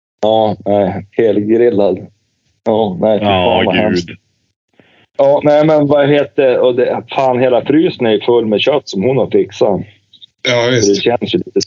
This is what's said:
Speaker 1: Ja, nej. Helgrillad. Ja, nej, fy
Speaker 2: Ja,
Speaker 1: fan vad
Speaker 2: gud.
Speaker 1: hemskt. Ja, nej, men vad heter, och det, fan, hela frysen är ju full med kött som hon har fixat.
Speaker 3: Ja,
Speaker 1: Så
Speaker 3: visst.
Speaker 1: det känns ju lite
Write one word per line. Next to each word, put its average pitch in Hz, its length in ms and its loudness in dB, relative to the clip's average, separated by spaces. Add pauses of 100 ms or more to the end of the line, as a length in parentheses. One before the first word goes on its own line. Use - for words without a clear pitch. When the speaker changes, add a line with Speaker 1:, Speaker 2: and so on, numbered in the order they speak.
(220)
Speaker 1:
Ja, 107 340 0 (100)
nej. 98 460 -2
Helgrillad. 104 960 0 (580)
Ja, 107 360 -2
nej, 107 180 0
fy 104 60 -4
Speaker 2:
Ja, 101 60 2
Speaker 1:
fan 95 340 0
vad 95 100 -2
Speaker 2:
gud. 101 80 0
Speaker 1:
hemskt. 90 260 -2 (1080)
Ja, 139 260 2
nej, 147 220 4
men 151 220 2
vad 143 220 2
heter, 139 500 2
och 123 160 2
det, 123 280 -2 (120)
fan, 131 240 0
hela 123 260 0
frysen 151 400 0
är 113 60 2
ju 104 100 0
full 120 240 2
med 107 160 0
kött 139 280 -2
som 95 140 -4
hon 131 140 0
har 104 120 0
fixat. 98 520 0 (680)
Speaker 3:
Ja, 120 160 0
Speaker 1:
Så 131 60 0
Speaker 3:
visst. 101 240 2
Speaker 1:
det 95 60 -6
känns 117 340 -2
ju - 20 0
lite 92 300 -4